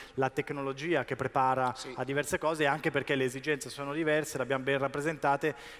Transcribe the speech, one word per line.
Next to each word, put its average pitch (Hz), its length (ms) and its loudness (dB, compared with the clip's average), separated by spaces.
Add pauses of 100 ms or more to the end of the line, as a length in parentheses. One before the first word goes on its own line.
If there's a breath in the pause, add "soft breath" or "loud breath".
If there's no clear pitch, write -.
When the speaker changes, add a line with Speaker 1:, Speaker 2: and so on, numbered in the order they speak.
(140 loud breath)
Speaker 1:
la 135 160 2
tecnologia 139 760 -2
che 135 100 -4
prepara 131 600 2
Speaker 2:
Sì. - 200 -10
Speaker 1:
a 127 80 -2
diverse 143 340 -2
cose 156 260 0
e - 40 6
anche 151 240 2
perché 139 240 0
le 131 80 2
esigenze 131 480 -2
sono 143 220 -6
diverse, 151 440 0
le 131 60 0
abbiamo 131 200 0
ben 139 140 2
rappresentate 143 760 0 (240 loud breath)